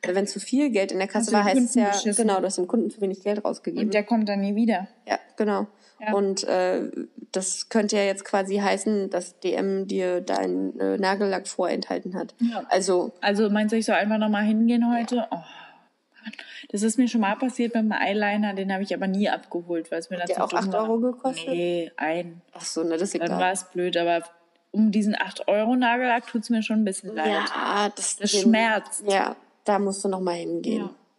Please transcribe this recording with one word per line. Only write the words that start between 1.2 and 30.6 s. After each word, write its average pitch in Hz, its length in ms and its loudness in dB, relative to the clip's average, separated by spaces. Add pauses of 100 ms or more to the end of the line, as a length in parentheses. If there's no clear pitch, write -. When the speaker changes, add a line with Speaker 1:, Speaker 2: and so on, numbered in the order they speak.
Speaker 2:
Hast - 40 -4
du - 40 0
Speaker 1:
war, 208 80 6
Speaker 2:
den 202 40 4
Speaker 1:
heißt 196 160 4
es 240 100 0
Speaker 2:
Kunden 247 140 4
Speaker 1:
ja, 202 60 2
Speaker 2:
beschissen? 208 340 0
Speaker 1:
genau, 196 140 4
du 185 60 0
hast 190 120 -2
dem 180 100 0
Kunden 226 220 0
zu 214 100 -10
wenig 196 220 -4
Geld 208 220 -2
rausgegeben. - 420 -2
Speaker 2:
Und 196 80 -2
der 208 100 2
kommt 220 240 2
dann 202 120 0
nie 202 160 0
wieder. 214 300 2 (200)
Speaker 1:
Ja, - 120 -2 (180)
genau. 208 300 0 (340)
Speaker 2:
Ja. 214 120 -2
Speaker 1:
Und, 202 320 0
äh, 185 460 0 (420)
das - 360 -4
könnte 214 280 2
ja 202 80 4
jetzt 196 200 -2
quasi 196 320 0
heißen, 202 540 0
dass 180 300 -6
D 185 140 -2
M 196 340 -2
dir 185 320 0
deinen, - 580 -2
äh, 190 200 0
Nagellack 196 500 0
vorenthalten - 680 -4
hat. 180 260 -8
Speaker 2:
Ja. 233 280 -2
Speaker 1:
Also 190 520 2
Speaker 2:
Also 202 300 2
meinst 214 220 2
du, 226 40 2
ich 220 100 0
soll 220 100 2
einfach 214 220 2
nochmal 214 260 2
hingehen 233 480 4
heute? 240 240 -2
Speaker 1:
Ja. 226 140 -2
Speaker 2:
Oh, - 60 -4
Mann. - 960 -18 (380)
Das 202 120 -2
ist 220 160 2
mir 247 100 6
schon 226 120 2
mal 202 160 2
passiert 240 380 -2
mit 226 100 2
dem 214 80 2
Eyeliner, 208 640 0
den 190 180 -2
habe 190 100 -2
ich 196 120 -4
aber 190 120 -2
nie 190 220 2
abgeholt, 170 640 -4
weil 165 100 -4
es - 100 -12
mir 185 60 -8
Speaker 1:
Hat 175 140 -4
Speaker 2:
dazu 175 40 0
Speaker 1:
der - 100 0
auch - 60 -4
Speaker 2:
dumm 190 220 -2
war. 202 80 0
Speaker 1:
acht 220 80 0
Euro 226 120 2
gekostet? 247 480 -2
Speaker 2:
Nee, 175 480 -2
ein. 170 440 -4 (120)
Speaker 1:
Ach 175 120 -16
so, - 180 -4
ne, 170 140 0
das 160 60 0
ist 196 120 -4
Speaker 2:
Dann - 80 -2
Speaker 1:
egal. 170 180 0
Speaker 2:
war's 185 300 0
blöd, 180 260 -2
aber 170 280 2 (480)
um 220 180 4
diesen 208 240 2
acht - 340 -4
Euro 220 280 4
Nagellack 247 500 2
tut's - 240 -4
mir 226 120 2
schon 220 180 0
ein 214 40 4
bisschen 190 300 -6
leid. 160 140 0
Speaker 1:
Ja, 202 680 0
das - 220 -4
Speaker 2:
Das 202 160 -2
Speaker 1:
den 202 100 4
Speaker 2:
schmerzt. 220 680 4
Speaker 1:
Ja, - 280 2 (280)
da 202 140 2
musst 196 260 -2
du 202 40 0
nochmal 185 280 -2
hingehen. 170 500 -4